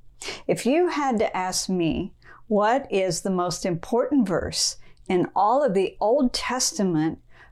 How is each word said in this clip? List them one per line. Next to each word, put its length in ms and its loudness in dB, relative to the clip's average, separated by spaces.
If 180 0
you 220 4
had 320 0
to 160 0
ask 320 -4
me 440 0
what 420 2
is 300 0
the 100 -4
most 340 -2
important 600 0
verse 520 -2
in 280 2
all 260 4
of 120 2
the 260 0
Old 320 2
Testament 880 -2